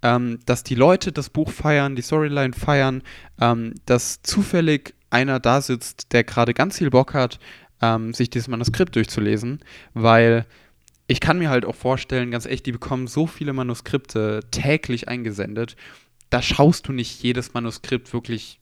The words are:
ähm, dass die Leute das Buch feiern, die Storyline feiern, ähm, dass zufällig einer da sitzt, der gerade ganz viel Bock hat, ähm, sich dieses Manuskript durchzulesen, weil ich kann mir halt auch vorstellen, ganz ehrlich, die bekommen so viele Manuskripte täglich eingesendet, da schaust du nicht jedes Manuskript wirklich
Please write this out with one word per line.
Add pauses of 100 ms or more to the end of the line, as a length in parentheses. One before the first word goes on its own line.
ähm,
dass
die
Leute
das
Buch
feiern,
die
Storyline
feiern, (400)
ähm, (120)
dass
zufällig (160)
einer
da
sitzt,
der
gerade
ganz
viel
Bock
hat, (420)
ähm,
sich
dieses
Manuskript
durchzulesen, (340)
weil (600)
ich
kann
mir
halt
auch
vorstellen,
ganz
ehrlich,
die
bekommen
so
viele
Manuskripte (100)
täglich
eingesendet, (540)
da
schaust
du
nicht
jedes
Manuskript
wirklich